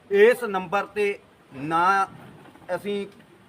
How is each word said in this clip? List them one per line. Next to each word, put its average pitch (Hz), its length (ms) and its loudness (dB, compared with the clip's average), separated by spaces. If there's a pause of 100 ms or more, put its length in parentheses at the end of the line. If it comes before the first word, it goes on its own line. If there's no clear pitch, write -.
(100)
ਇਸ 226 340 4
ਨੰਬਰ 196 420 -4
ਤੇ 202 320 -4 (340)
ਨਾ 175 560 0 (680)
ਅਸੀਂ 202 320 -8 (420)